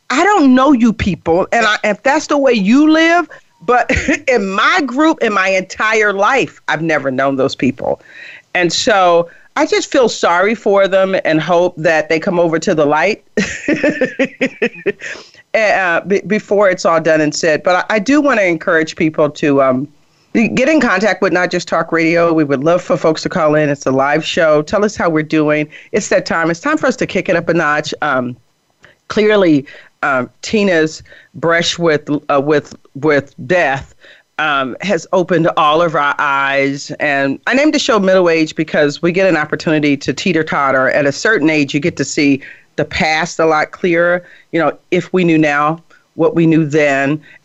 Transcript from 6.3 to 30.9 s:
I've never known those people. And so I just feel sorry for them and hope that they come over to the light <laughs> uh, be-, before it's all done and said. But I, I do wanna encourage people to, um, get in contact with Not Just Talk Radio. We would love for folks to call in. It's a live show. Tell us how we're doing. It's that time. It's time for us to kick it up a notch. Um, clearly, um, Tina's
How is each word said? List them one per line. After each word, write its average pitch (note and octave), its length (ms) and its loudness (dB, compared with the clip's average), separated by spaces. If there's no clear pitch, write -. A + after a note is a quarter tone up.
I've D#3 140 -4
never D3 280 -2
known C3+ 260 0
those C3 200 0
people. - 440 -4
And F3 180 0
so F3+ 560 2
I D4 100 0
just G4 240 -4
feel B3+ 180 2
sorry F#3+ 460 0
for G3 320 2
them F#3+ 380 0
and D#3 160 0
hope F3 360 0
that D#3 320 0
they D#3+ 120 0
come F3 180 -2
over E3+ 200 0
to F3 160 -2
the D#3 100 2
light D#3 400 0
<laughs> - 1900 -4
uh, F#3+ 480 2
be-, F#3 240 -2
before G3+ 440 0
it's F3+ 140 -2
all E3 160 2
done D#3+ 200 2
and D3+ 140 0
said. D3+ 280 0
But F3+ 280 0
I, A3 60 0
I - 20 0
do C4 220 2
wanna C4 220 2
encourage E3 540 -2
people D#3 340 0
to, C#3+ 320 0
um, C3 260 0
get A#3 360 0
in D#4 120 2
contact G3 420 0
with F#3 100 0
Not F3+ 200 0
Just F3+ 160 -6
Talk E3 240 -2
Radio. E3 400 2
We D#3+ 100 2
would C#3 220 -2
love F3 180 2
for - 140 -2
folks D#3+ 260 0
to D#3+ 60 -6
call D#3 260 0
in. D3+ 140 2
It's C#3+ 180 -6
a C3+ 60 2
live C#3+ 320 0
show. D3+ 380 2
Tell G3 220 -2
us G#3 120 -4
how G3 120 -2
we're D#3 140 0
doing. D3+ 460 0
It's - 160 -2
that F#3 180 0
time. E3 240 -2
It's E3+ 100 -4
time D4+ 160 -2
for D4+ 120 -2
us B3+ 80 -2
to F3+ 100 -4
kick - 220 -4
it F3+ 80 0
up E3+ 120 -2
a E3 60 0
notch. D#3 480 -2
Um, B2+ 340 -4
clearly, G3 580 2
um, B2+ 260 -2
Tina's F3 600 0